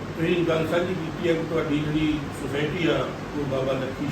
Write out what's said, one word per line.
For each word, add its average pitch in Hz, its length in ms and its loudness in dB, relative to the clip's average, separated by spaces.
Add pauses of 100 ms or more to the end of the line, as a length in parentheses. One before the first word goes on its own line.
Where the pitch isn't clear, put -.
(180)
ਤੁਸੀਂ 170 300 2
ਗੱਲ 160 240 2
ਸਾਂਝੀ 180 240 2
ਕੀਤੀ 156 340 -2
ਹੈ 165 60 6
ਕਿ 160 160 0
ਤੁਹਾਡੀ 151 280 2
ਜਿਹੜੀ 151 400 2 (220)
ਸੁਸਾਇਟੀ 147 480 0
ਆ 147 80 4 (420)
ਉਹ 143 120 0
ਬਾਬਾ 131 220 0
ਲੱਖੀ 131 400 -2